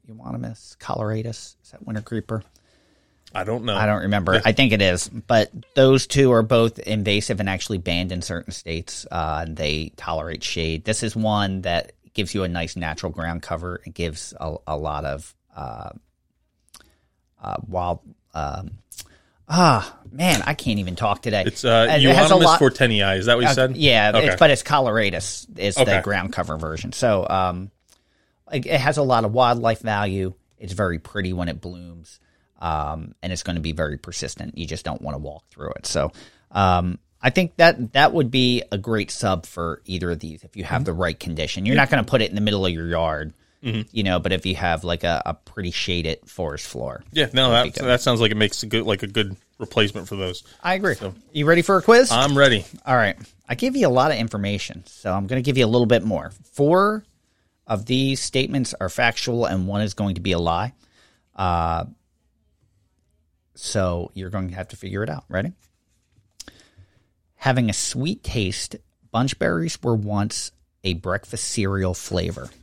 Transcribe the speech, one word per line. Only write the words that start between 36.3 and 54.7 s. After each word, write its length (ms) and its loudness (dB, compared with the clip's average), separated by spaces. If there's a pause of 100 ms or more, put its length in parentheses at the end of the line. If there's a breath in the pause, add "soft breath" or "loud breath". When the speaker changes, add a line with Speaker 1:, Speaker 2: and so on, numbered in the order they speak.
Speaker 1:
um, 460 2 (260)
I 60 4
think 260 0
that 360 4
that 200 4
would 180 0
be 400 2
a 80 -2
great 320 -4
sub 360 -2
for 380 -8
either 260 -4
of 100 -4
these 240 -14
if 120 -20
you 80 -10
have 180 -2
Speaker 2:
Mm-hmm. 20 -2
Speaker 1:
the 80 -6
right 260 -4
condition. 480 -6
You're 100 2
Speaker 2:
Yeah. 60 6
Speaker 1:
not 80 2
gonna 140 2
put 180 0
it 60 0
in 80 -8
the 40 -2
middle 260 0
of 60 0
your 140 -6
yard, 460 -2 (320)
Speaker 2:
Mm-hmm. 180 -4 (100)
Speaker 1:
you 100 -2
know, 160 2
but 140 -2
if 120 -2
you 120 -2
have, 260 -2
like, 220 -4
a, 200 0
a 100 -4
pretty 360 -10
shaded 560 -2
forest 400 -8
floor, 460 -10
Speaker 2:
Yeah, 200 0
no, 180 4
Speaker 1:
that'd 220 2
be 60 -10
Speaker 2:
that, 20 -6
Speaker 1:
good. 80 -2
Speaker 2:
that 120 4
sounds 200 2
like 120 4
it 40 -2
makes 280 0
a 20 -10
good, 180 0
like, 200 -2
a 20 -8
good 300 -4 (220)
replacement 500 -2
for 80 -8
those. 260 -6 (220 soft breath)
Speaker 1:
I 100 0
agree. 220 0
Speaker 2:
So. 180 -10 (180)
Speaker 1:
You 140 -2
ready 160 4
for 140 2
a 60 2
quiz? 280 6
Speaker 2:
I'm 260 2
ready. 280 6 (200)
Speaker 1:
All 120 2
right. 200 2 (320)
I 60 -4
gave 220 -2
you 100 4
a 40 4
lot 200 4
of 80 0
information, 680 -4